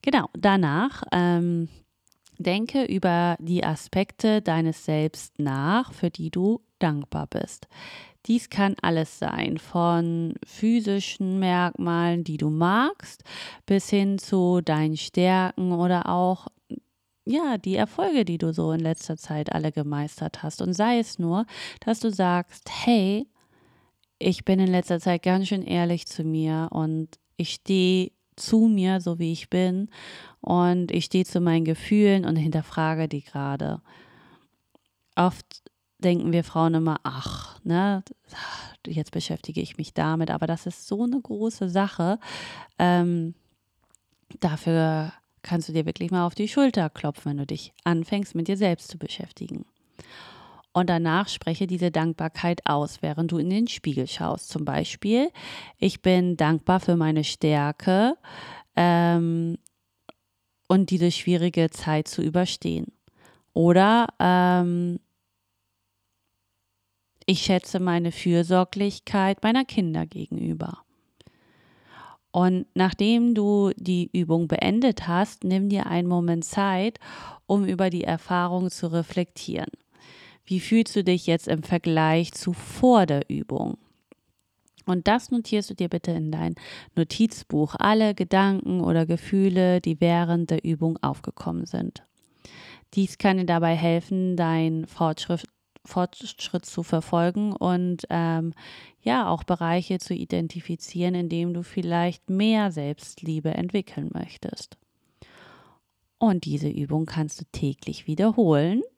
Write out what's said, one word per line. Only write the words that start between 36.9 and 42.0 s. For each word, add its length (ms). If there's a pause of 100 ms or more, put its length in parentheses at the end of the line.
„Ach, 600
ne, 400 (840)
jetzt 240
beschäftige 500
ich 160
mich 160
damit“, 380
aber 160
das 180
ist 240
so 160
eine 160
große 480
Sache. 500 (600)